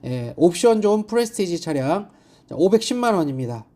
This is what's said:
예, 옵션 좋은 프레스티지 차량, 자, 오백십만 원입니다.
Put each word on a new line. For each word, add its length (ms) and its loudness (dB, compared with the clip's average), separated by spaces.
예, 320 -6
옵션 440 4
좋은 240 2
프레스티지 540 -2
차량, 500 -2
자, 80 -12
오백십만 580 2
원입니다. 520 -4